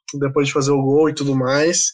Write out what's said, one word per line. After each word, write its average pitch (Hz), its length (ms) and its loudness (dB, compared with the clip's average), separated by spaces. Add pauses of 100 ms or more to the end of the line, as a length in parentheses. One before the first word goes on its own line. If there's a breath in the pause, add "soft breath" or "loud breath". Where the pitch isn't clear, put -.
(140)
Depois 139 340 -2
de 135 60 -6
fazer 139 180 0
o 139 100 2
gol 143 280 4
e 151 40 -4
tudo 139 220 -2
mais. 139 580 0